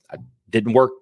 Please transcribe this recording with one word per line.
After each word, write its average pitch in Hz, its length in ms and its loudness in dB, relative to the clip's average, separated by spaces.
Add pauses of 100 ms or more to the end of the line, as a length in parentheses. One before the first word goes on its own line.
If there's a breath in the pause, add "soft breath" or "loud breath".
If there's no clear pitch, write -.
(100)
I - 60 -18 (340)
didn't 214 220 -2
work 127 300 2